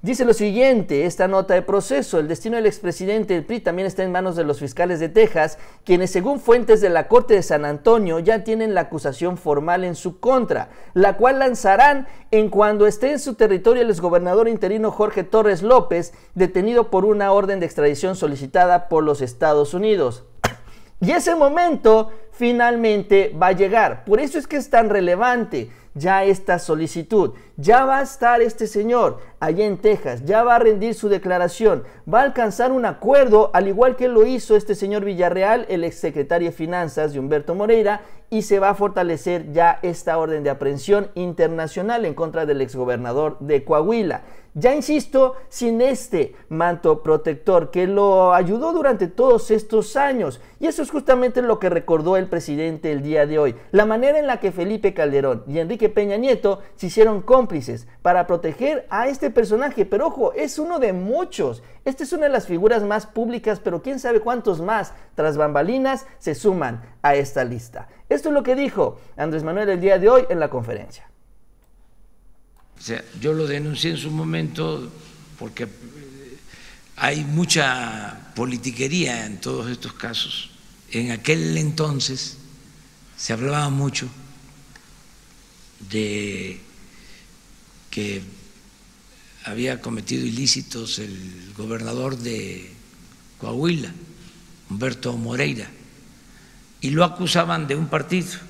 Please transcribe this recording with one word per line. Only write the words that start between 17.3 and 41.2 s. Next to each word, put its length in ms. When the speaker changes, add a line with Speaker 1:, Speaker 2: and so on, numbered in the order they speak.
Speaker 1:
orden 280
de 60
extradición 500
solicitada 720
por 160
los 160
Estados 540
Unidos". 500
Y 100
ese 240
momento 800
finalmente 1120
va 80
a 40
llegar. 520
Por 160
eso 180
es 80
que 100
es 140
tan 180
relevante 800
ya 300
esta 340
solicitud. 720
Ya 280
va 140
a 40
estar 380
este 260
señor 520
allá 260
en 120
Texas, 460
ya 180
va 140
a 20
rendir 360
su 140
declaración, 760
va 80
a 40
alcanzar 480
un 140
acuerdo, 640
al 160
igual 280
que 120
lo 180
hizo 300
este 180
señor 300
Villarreal, 640
el 160
exsecretario 680
de 60
Finanzas 560
de 60
Humberto 360
Moreira, 480
y 120
se 160
va 120
a 40
fortalecer 800
ya 300
esta 340
orden 260
de 60
aprehensión 680
internacional 920